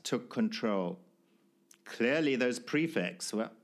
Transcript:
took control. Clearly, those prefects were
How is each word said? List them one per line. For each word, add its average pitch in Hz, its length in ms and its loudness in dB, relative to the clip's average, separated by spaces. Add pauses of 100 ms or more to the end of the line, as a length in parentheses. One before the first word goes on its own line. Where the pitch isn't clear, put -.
took 120 260 -4
control. 104 680 0 (840)
Clearly, 139 520 2
those 120 240 2
prefects 147 720 -2
were 110 160 -2 (140)